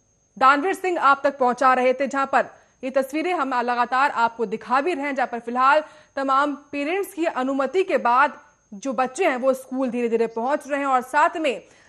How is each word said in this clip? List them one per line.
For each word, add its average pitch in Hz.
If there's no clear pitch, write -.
दानवीर 285
सिंह 359
आप 277
तक 285
पहुंचा 254
रहे 254
थे, 269
जहां 277
पर 262
ये 262
तस्वीरें 294
हम 320
लगातार 240
आपको 226
दिखा 220
भी 339
रहे 277
हैं, 277
जहां 247
पर 233
फिलहाल 262
तमाम 269
पेरेंट्स 311
की 320
अनुमति 269
के 349
बाद 240
जो 233
बच्चे 262
हैं 269
वो 262
स्कूल 262
धीरे 240
धीरे 226
पहुंच 262
रहे 277
हैं 277
और 254
साथ 311
में 277